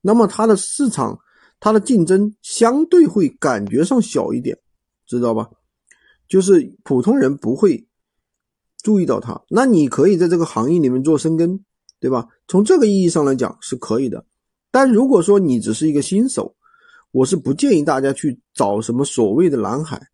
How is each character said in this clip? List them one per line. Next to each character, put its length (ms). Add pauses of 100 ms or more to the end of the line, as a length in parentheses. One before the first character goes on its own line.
那 140
么 120
它 200
的 100
市 320
场， 300 (420)
它 120
的 80
竞 260
争 340
相 460
对 200
会 220
感 380
觉 180
上 160
小 320
一 80
点， 160 (480)
知 160
道 140
吧？ 160 (760)
就 140
是 340 (100)
普 180
通 160
人 180
不 180
会 320 (960)
注 160
意 60
到 160
它。 300
那 160
你 220
可 200
以 80
在 100
这 120
个 80
行 260
业 60
里 100
面 140
做 160
深 180
耕， 260 (380)
对 80
吧？ 200 (180)
从 180
这 140
个 80
意 160
义 80
上 140
来 100
讲 260
是 160
可 240
以 80
的。 160 (460)
但 200
如 160
果 140
说 180
你 220
只 140
是 140
一 40
个 80
新 280
手， 260 (560)
我 140
是 100
不 180
建 260
议 40
大 160
家 140
去 260 (140)
找 260
什 160
么 80
所 300
谓 160
的 80
蓝 260
海 180 (140)